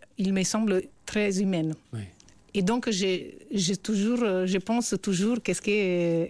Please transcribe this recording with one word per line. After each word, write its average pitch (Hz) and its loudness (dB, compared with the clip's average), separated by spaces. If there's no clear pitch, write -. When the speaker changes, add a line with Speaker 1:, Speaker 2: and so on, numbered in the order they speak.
Speaker 1:
ils 190 0
me 190 2
semblent 202 0
très 202 0
humains. 170 0
Speaker 2:
Oui. 110 -6
Speaker 1:
Et 196 0
donc, 233 0
j'ai, 190 -2
j'ai 196 0
toujours, 220 0
euh, 185 2
je 185 0
pense 226 0
toujours 208 0
qu'est-ce 180 -2
que, 208 -2
euh, 175 2